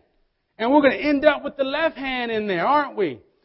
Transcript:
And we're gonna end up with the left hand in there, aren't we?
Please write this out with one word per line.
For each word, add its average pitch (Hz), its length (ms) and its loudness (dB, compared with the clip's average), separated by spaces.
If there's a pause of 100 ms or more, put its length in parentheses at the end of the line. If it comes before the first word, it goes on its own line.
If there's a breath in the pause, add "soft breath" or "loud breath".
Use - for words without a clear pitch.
(580)
And 233 140 0
we're 294 100 6
gonna 247 120 4
end 277 300 -2
up 285 180 4
with 285 140 -10
the 277 80 0
left 302 320 -2
hand 254 340 -6
in 214 160 -4
there, 185 200 -2
aren't 269 300 0
we? 147 240 -2 (240)